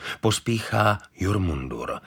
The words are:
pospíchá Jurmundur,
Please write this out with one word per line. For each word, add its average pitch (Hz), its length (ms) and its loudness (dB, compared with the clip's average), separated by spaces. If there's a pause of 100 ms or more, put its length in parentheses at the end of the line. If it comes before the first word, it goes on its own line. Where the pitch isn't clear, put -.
(220)
pospíchá 107 800 2 (120)
Jurmundur, 90 920 -2